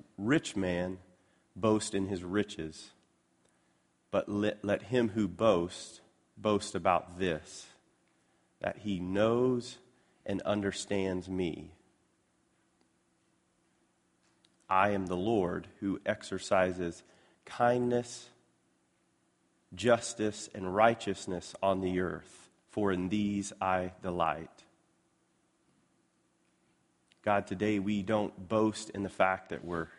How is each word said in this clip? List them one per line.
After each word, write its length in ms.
rich 400
man 400
boast 400
in 120
his 140
riches. 680
But 160
let, 360
let 200
him 240
who 220
boasts 720
boast 400
about 420
this, 500
that 200
he 200
knows 800
and 160
understands 880
me. 420
I 200
am 160
the 100
Lord 520
who 260
exercises 960
kindness, 840
justice, 800
and 180
righteousness 880
on 200
the 180
earth, 500
for 200
in 180
these 520
I 300
delight." 480
God, 240
today 320
we 240
don't 480
boast 400
in 140
the 60
fact 400
that 140
we're 360